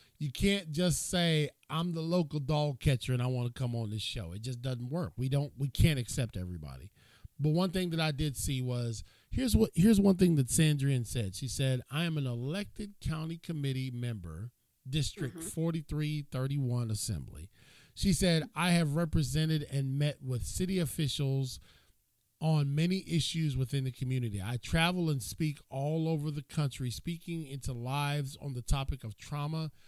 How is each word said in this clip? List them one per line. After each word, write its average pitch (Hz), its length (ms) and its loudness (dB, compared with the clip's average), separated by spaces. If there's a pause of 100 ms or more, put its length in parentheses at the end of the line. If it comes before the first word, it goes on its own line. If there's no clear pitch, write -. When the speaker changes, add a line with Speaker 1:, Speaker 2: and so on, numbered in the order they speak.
(180)
Speaker 1:
you 147 120 -4
can't 196 400 0
just 165 400 0
say, 165 400 2 (180)
"I'm 170 260 -2
the 160 80 -4
local 160 380 0
dog 147 400 0
catcher 131 320 2
and 123 100 0
I 127 40 0
wanna 123 240 -2
come 120 240 -4
on 113 160 -4
this 107 120 -4
show." 90 300 -8
It 104 100 -10
just 120 180 -6
doesn't 123 300 -6
work. 160 260 -4
We 131 120 -2
don't, 143 280 2
we 139 120 -2
can't 151 300 6
accept 117 380 -2
everybody. 80 540 -8 (520)
But 151 80 4
one 175 200 2
thing 180 200 -2
that 165 100 -2
I 160 120 2
did 143 240 -2
see 135 240 0
was, 120 420 -2 (280)
here's 240 260 4
what, 220 160 6
here's 202 260 8
one 196 180 8
thing 175 200 6
that 131 120 4
Sandrian 139 580 4
said. 101 280 -2
She 135 140 -8
said, 131 320 0 (100)
"I 151 140 -2
am 160 140 0
an 139 80 0
elected 175 760 -6
county 160 380 -4
committee 135 520 -2
member, 113 600 -6 (380)
District 147 480 -2
Speaker 2:
Mm-hmm. 165 120 -10
Speaker 1:
forty-three 151 840 -4
thirty-one 127 600 0
Assembly." 90 600 -6 (440)
She - 180 2
said, 165 320 4 (100)
"I 175 160 2
have 165 240 4
represented 156 760 2
and 135 280 -2
met 147 240 0
with 127 220 -4
city 185 340 -2
officials 135 840 -2 (840)
on 151 320 2
many 175 320 0
issues 160 480 0
within 131 300 -2
the 131 80 -4
community. 123 500 -2
I 117 140 -4
travel 170 540 0
and 135 120 0
speak 156 360 -4 (100)
all 156 400 -2
over 156 220 0
the 147 120 -6
country, 135 480 -2
speaking 165 560 -6
into 135 280 -6
lives 143 680 -4
on 143 140 -8
the 120 80 -6
topic 135 400 0
of 110 140 -8
trauma 151 540 -6 (180)